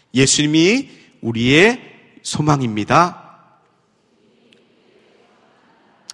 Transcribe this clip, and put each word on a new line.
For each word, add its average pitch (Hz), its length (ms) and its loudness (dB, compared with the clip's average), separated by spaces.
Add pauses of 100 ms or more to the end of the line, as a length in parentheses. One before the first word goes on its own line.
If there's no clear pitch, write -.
(140)
"예수님이 156 760 0 (320)
우리의 131 1000 -2
소망입니다. 139 1400 -4 (2500)